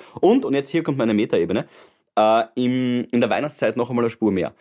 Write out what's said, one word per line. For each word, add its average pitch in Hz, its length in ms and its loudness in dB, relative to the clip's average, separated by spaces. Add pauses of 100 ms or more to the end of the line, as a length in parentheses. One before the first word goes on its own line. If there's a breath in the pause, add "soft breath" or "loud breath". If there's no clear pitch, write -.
(220 loud breath)
Und, 240 240 4
und - 80 -2
jetzt 139 160 -2
hier 160 140 -2
kommt 139 160 -4
meine 113 160 2
Metaebene, 101 500 0 (520 soft breath)
äh, 110 260 4 (120)
im, 123 540 -2
in 120 120 0
der 113 100 0
Weihnachtszeit 117 460 -2
noch 120 120 -2
einmal 120 160 -2
eine 117 60 -2
Spur 107 200 0
mehr. 87 300 -2